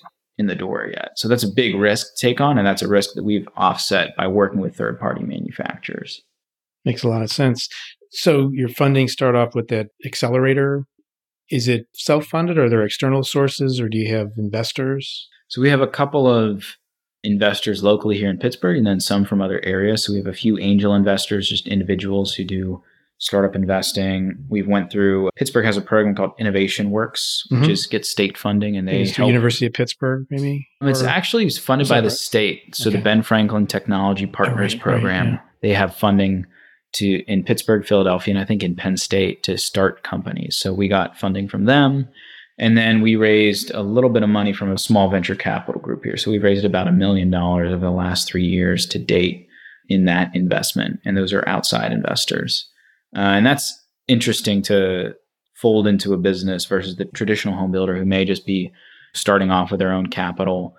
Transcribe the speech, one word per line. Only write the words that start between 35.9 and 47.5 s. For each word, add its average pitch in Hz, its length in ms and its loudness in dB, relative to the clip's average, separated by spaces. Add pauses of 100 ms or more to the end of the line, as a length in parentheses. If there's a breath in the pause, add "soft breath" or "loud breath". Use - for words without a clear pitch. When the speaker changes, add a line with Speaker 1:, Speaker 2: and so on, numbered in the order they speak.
Speaker 1:
funding 98 500 2 (480 soft breath)
to, 98 340 0
in 98 160 0
Pittsburgh, 110 420 0
Philadelphia, 95 480 2
and 98 80 0
I 95 40 -4
think 101 180 -2
in 87 120 -2
Penn 92 220 -4
State - 460 -2
to 92 140 -2
start - 440 -2
companies. - 560 -8
So 95 160 -2
we 98 140 0
got 95 320 -2
funding 98 300 -4
from 101 160 -2
them. 139 420 4 (500 loud breath)
And 113 200 4
then 113 240 4
we 110 140 4
raised 107 580 4
a 107 80 -6
little 117 280 2
bit 113 140 2
of 104 60 2
money 104 220 2
from 98 200 -4
a 95 60 -2
small 98 320 4
venture 95 260 -2
capital - 440 -6
group - 240 -8
here. - 140 -6
So - 140 -4
we've 104 120 -2
raised 101 220 4
about 92 240 0
a - 20 2
million 95 380 4
dollars 87 420 0